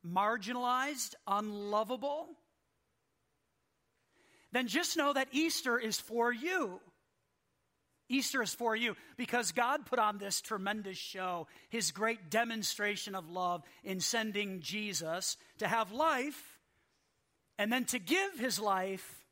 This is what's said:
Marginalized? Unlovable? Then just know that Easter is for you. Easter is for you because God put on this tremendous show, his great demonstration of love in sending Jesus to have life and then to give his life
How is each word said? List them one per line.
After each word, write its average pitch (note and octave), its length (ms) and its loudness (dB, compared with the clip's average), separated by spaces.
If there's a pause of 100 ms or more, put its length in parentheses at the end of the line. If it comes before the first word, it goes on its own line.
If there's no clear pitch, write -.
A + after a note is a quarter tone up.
Marginalized? B3 1080 2 (100)
Unlovable? G#3+ 1120 0 (2250)
Then B3 160 2
just C#4 280 2
know C#4+ 160 4
that C4 200 2
Easter C4+ 440 2
is A3 240 0
for A#3 320 2
you. B3+ 480 -2 (1300)
Easter C4 340 0
is F#3 120 -2
for A#3 200 2
you A3+ 220 0 (200)
because A#3 360 0
God B3 340 2
put B3 120 0
on G#3 200 4
this G3 220 -4
tremendous G3 580 -4
show, F3+ 480 -6 (220)
his A3 240 0
great F#3 380 0
demonstration G#3 840 0
of F3 140 -8
love F3 360 -2 (200)
in F#3+ 160 -2
sending G#3 600 0
Jesus F#3 760 -4 (220)
to G#3 100 0
have G#3+ 240 2
life C#4+ 680 0 (1000)
and G#3+ 140 2
then B3+ 140 2
to B3 140 -2
give F4 360 0
his B3 220 -2
life F#3+ 720 -2